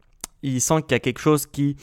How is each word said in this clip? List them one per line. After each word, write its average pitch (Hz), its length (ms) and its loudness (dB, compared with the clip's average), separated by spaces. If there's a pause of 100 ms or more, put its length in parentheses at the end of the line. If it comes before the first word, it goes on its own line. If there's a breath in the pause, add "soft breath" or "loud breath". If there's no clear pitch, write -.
(420)
il 131 180 -2
sent 160 220 2
qu'il - 100 -4
y - 20 2
a 120 60 2
quelque 123 200 -4
chose 151 260 2
qui... 143 360 -2